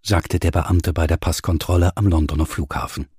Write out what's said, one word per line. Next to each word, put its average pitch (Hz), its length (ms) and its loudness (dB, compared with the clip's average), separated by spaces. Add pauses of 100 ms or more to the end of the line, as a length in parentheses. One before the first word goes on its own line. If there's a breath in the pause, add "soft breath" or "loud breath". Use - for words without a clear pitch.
sagte 95 380 0
der 85 120 2
Beamte 87 420 2
bei 82 120 0
der 80 120 2
Passkontrolle 87 800 0
am 104 100 2
Londoner 78 380 2
Flughafen. - 720 -8